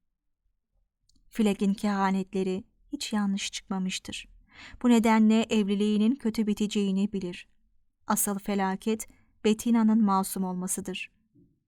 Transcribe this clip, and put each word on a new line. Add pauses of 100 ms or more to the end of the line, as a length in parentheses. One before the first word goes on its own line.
(1300)
Flegg'in
kehanetleri (300)
hiç
yanlış
çıkmamıştır. (560)
Bu
nedenle
evliliğinin
kötü
biteceğini
bilir. (600)
Asıl
felaket (380)
Bettina'nın
masum
olmasıdır. (560)